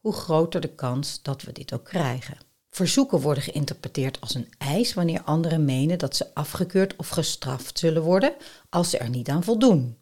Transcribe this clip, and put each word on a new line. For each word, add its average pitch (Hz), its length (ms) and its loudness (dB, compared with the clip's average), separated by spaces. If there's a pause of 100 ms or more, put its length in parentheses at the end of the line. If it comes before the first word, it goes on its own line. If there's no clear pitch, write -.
hoe 214 120 -2
groter 165 480 0
de - 140 -8
kans 131 480 -4
dat 135 200 -6
we 123 100 -14
dit - 220 -12
ook 117 100 -6
krijgen. 131 520 -4 (340)
Verzoeken 190 500 2
worden 143 220 0
geïnterpreteerd - 800 -4
als - 140 -6
een 120 240 -6
eis 147 360 0
wanneer 170 280 0
anderen 160 420 2
menen 143 340 2
dat 135 180 -4
ze - 180 -4
afgekeurd 190 640 0
of - 120 -8
gestraft - 720 -4
zullen 165 240 2
worden 196 320 4 (340)
als 175 220 0
ze - 80 0
er 117 100 -4
niet 123 200 -4
aan 151 160 0
voldoen. 208 580 4